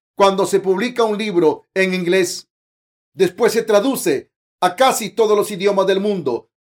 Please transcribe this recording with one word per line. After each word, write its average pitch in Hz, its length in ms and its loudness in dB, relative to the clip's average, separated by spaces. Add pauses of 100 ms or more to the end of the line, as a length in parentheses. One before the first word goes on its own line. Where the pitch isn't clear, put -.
(160)
Cuando 196 300 2
se 190 140 0
publica 196 420 -2
un 214 160 0
libro 175 460 0 (100)
en 190 200 0
inglés, 185 540 -2 (640)
después 190 400 0
se 220 100 0
traduce 202 680 0 (280)
a - 160 -2
casi 240 340 0
todos 214 260 2
los 202 140 0
idiomas 190 380 -2
del 190 100 0
mundo. 180 520 -4 (140)